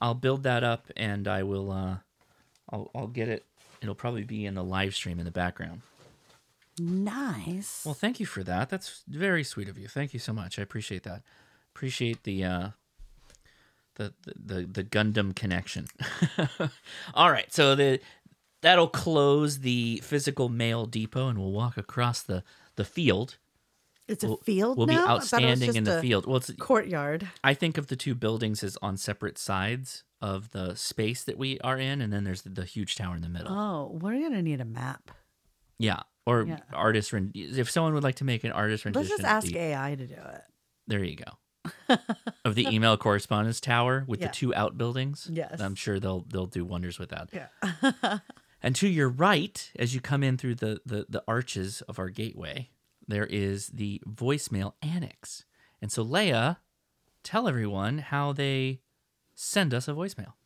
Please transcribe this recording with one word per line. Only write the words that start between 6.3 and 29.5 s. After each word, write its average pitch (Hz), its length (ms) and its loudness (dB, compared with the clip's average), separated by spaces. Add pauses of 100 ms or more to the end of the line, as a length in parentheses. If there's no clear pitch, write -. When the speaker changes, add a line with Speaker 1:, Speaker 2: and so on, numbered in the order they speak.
Speaker 2:
Nice. 190 1040 -4
Speaker 1:
Well, 156 100 -4
thank 233 260 -2
you 208 60 -4
for - 180 -8
that. 90 240 0
That's - 400 -8
very 165 360 0
sweet 101 240 -8
of 98 100 -12
you. 98 100 -14
Thank 139 260 -4
you 117 60 -6
so 117 120 -6
much. 95 260 -6
I 104 40 -4
appreciate 101 420 -8
that. 90 180 -10 (520)
Appreciate 123 500 -4
the, 95 200 -2
uh, 90 240 -2 (1300)
the, 104 160 -6 (100)
the, - 120 -14 (200)
the, 90 120 -4
the 92 180 -4
Gundam 104 500 2
connection. 92 520 -4 (600)
<laughs> - 680 -8
All 170 160 10
right, 113 220 0
so 139 220 8
the, 139 260 6 (600)
that'll 170 260 10
close 143 720 4
the 120 420 2
physical 139 460 0
mail 117 380 0
depot, 113 420 -2
and 113 100 0
we'll 98 140 0
walk 117 240 0
across 120 460 0
the, 92 200 -2 (340)
the 101 80 2
field. 117 520 2 (720)
Speaker 2:
It's 214 160 -2
a - 40 0
Speaker 1:
We'll, 214 100 0
Speaker 2:
field 220 400 2
Speaker 1:
we'll 113 80 6
Speaker 2:
now? 311 80 6
Speaker 1:
be - 40 6
Speaker 2:
I 349 60 6
thought 381 60 4
it 175 100 8
was - 20 -6 (120)
Speaker 1:
outstanding 123 420 6
in 110 80 4
Speaker 2:
just 107 100 4
Speaker 1:
the 165 40 2
Speaker 2:
a 160 40 0
Speaker 1:
field. 110 240 4
Well, 131 120 2
it's 123 200 -4
Speaker 2:
courtyard. 175 680 0 (160)
Speaker 1:
I 139 100 6
think 165 240 0
of 143 100 -4
the 139 80 -2
two 131 180 -2
buildings 113 500 0
as 98 180 -6
on 98 140 -2
separate - 420 -6
sides 110 640 -4 (180)